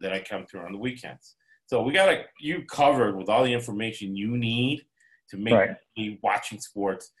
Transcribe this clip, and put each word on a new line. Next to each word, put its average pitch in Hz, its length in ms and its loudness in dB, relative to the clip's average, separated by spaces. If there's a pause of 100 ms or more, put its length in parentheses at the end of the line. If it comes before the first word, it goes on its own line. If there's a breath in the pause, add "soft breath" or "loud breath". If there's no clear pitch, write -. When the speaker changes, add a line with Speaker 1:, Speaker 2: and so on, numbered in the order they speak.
Speaker 1:
that 95 120 -4
I 95 80 -4
come 95 260 -10
through 92 140 -14
on 87 100 -12
the 101 80 -12
weekends. 113 560 -12 (320)
So 120 160 0
we 135 100 0
got 190 160 6
a, - 140 2 (160)
you 156 260 -6
covered 127 520 4
with 92 120 -8
all 117 140 6
the 123 100 2
information 110 640 -4
you 110 220 -2
need 123 480 0 (440)
to 98 80 -14
make 110 160 2
Speaker 2:
Right. 98 220 4 (220)
Speaker 1:
money 107 260 -6
watching 104 360 -2
sports 98 600 -6